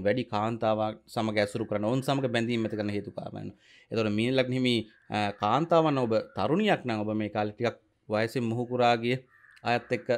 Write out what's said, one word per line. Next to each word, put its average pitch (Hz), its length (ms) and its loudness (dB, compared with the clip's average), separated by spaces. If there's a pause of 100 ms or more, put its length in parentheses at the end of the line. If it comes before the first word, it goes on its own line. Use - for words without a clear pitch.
වැඩි 113 220 2
කාන්තාවක් 110 800 -2
සමග 110 340 -2
ඇසුරු 104 280 0
කරන, 104 180 -2
ඔවුන් 127 180 0
සමග 139 260 -2
බැඳීම් 117 360 0
ඇති 107 120 -4
කරන 104 160 -2
හේතු 101 200 -6
කාරණා 104 300 -10
වෙනවා. 101 140 -12 (340)
එතකොට 110 220 0
මේ 110 180 0
ලග්න 131 220 0
හිමි, 127 220 2 (320)
අ, 104 120 -4 (140)
කාන්තාවන් 151 640 2
ඔබ 120 140 0 (200)
තරුණියක් 165 520 0
නම් 113 160 -2
ඔබ 107 120 -4
මේ 107 180 -2
කාලේ 107 240 -4
ටිකක් 117 220 -2 (320)
වයසින් 113 360 0
මුහු 117 220 -2
පුරා 120 300 4
ගිය 120 200 0 (440)
අයත් 120 320 -2
එක්ක 117 260 -2